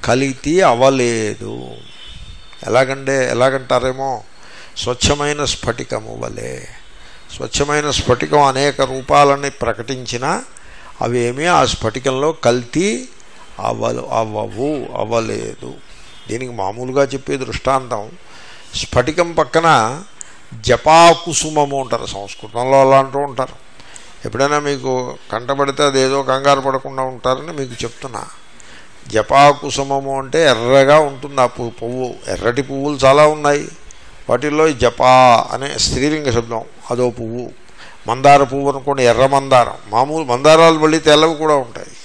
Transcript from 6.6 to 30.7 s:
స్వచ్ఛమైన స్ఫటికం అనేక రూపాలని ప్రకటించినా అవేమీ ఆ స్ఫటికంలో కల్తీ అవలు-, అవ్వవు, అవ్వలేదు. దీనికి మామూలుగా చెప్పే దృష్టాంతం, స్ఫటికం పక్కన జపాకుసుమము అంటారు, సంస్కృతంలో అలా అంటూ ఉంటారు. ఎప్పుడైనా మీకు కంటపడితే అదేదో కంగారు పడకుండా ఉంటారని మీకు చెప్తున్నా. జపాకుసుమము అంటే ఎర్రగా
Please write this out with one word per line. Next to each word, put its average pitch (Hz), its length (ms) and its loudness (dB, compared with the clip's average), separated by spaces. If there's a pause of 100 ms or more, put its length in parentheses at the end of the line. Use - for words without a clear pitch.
స్వచ్ఛమైన 147 540 -2
స్ఫటికం 147 520 0
అనేక 139 380 0
రూపాలని 139 720 2
ప్రకటించినా 123 920 -6 (560)
అవేమీ 120 440 -2
ఆ 160 200 4
స్ఫటికంలో 131 680 -2
కల్తీ 156 760 -2 (520)
అవలు-, 117 500 -4
అవ్వవు, 113 840 -4
అవ్వలేదు. 110 800 -6 (540)
దీనికి 123 240 -8
మామూలుగా 120 500 -2
చెప్పే 135 340 -4
దృష్టాంతం, 123 760 -4 (640)
స్ఫటికం 156 580 -2
పక్కన 156 680 2 (580)
జపాకుసుమము 156 1200 4
అంటారు, 117 260 -6
సంస్కృతంలో 113 760 -2
అలా 135 180 6
అంటూ 135 200 0
ఉంటారు. 135 340 -6 (720)
ఎప్పుడైనా 135 340 0
మీకు 131 600 -4 (140)
కంటపడితే 139 520 -2
అదేదో 135 380 2
కంగారు 135 380 2
పడకుండా 135 420 -4
ఉంటారని 131 500 -4
మీకు 147 100 -8
చెప్తున్నా. 120 600 -10 (840)
జపాకుసుమము 139 1120 2
అంటే 135 280 0
ఎర్రగా 135 520 6